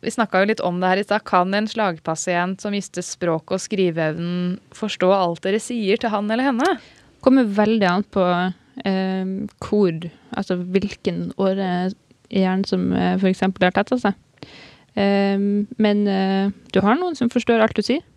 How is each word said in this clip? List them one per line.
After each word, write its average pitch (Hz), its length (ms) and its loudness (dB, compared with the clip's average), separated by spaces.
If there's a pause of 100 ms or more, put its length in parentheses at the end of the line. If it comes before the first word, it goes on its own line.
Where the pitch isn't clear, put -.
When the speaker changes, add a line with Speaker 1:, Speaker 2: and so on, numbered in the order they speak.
Speaker 1:
Vi - 120 -6
snakket 196 300 0
jo 202 80 2
litt 214 120 -2
om 175 180 0
det 185 120 2
her 190 80 2
i 185 60 -4
stad. 214 200 0
Kan 185 300 2
en 214 140 0
slagpasient 180 920 -2
som 208 140 -4
mister 185 260 -8
språk 170 520 -4
og 190 80 -4
skriveevnen 175 960 -2 (180)
forstå 196 380 -2
alt 175 320 -2
dere 202 160 0
sier 226 360 -2
til 220 140 -2
han 208 180 -2
eller 254 200 0
henne? 285 240 0 (500)
Speaker 2:
Kommer 254 240 6
veldig 208 400 2
an 185 240 0
på, 190 140 2 (580)
eh, 190 480 -2 (320)
hvor, 196 320 2 (400)
altså 190 240 -2
hvilken 180 800 -4
åre 190 300 0 (580)
i 190 160 2
hjernen 185 240 0
som, 185 240 0
eh, 185 260 0
for 190 140 2
eksempel 190 340 0
har 180 80 2
tettet 240 300 0
seg. 196 100 2 (800)
Eh, 196 440 2 (400)
men, 208 280 2
eh, 190 440 0 (220)
du 190 120 4
har 214 160 6
noen 349 160 -2
som 240 160 0
forstår 233 320 2
alt 220 100 0
du 214 80 0
sier. 277 220 -2 (120)